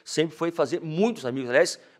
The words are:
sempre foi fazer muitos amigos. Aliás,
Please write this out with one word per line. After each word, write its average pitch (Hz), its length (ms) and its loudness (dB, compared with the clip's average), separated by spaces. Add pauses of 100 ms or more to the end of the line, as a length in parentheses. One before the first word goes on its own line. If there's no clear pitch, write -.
sempre 156 320 -2
foi 170 140 -2
fazer 165 320 -2
muitos 170 460 -2
amigos. 123 240 -4
Aliás, 151 280 4 (200)